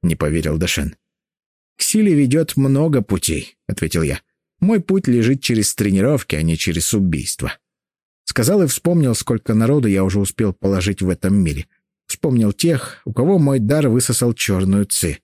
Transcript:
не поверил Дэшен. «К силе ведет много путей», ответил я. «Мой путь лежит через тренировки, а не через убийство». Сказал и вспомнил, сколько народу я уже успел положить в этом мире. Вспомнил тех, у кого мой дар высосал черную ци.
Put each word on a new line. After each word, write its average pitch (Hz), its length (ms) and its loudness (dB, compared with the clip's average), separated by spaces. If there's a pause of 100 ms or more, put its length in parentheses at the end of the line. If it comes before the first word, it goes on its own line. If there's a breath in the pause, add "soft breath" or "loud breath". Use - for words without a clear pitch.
не 82 100 0
поверил 78 440 -2
Дэшен. 76 380 -4 (800)
«К - 60 -6
силе 208 320 2
ведет 147 420 2
много 135 460 2
путей», 82 540 -4 (100)
ответил 82 360 -2
я. 69 180 -2 (400)
«Мой 202 200 2
путь 190 280 0
лежит 120 340 2
через 110 320 -2
тренировки, 104 600 0
а 78 60 -2
не 80 140 0
через 82 380 -2
убийство». 80 640 -4 (680)
Сказал 175 380 0
и 165 40 2
вспомнил, 151 480 0
сколько 113 400 -4
народу 117 340 2
я 95 160 2
уже 98 160 0
успел 98 320 -2
положить 98 500 -2
в 92 60 0
этом 92 280 0
мире. 80 300 0 (400)
Вспомнил 117 460 0
тех, - 520 -2
у 113 80 -8
кого 190 260 2
мой 139 200 2
дар 139 300 2
высосал 120 460 0
черную 98 520 0
ци. - 380 -4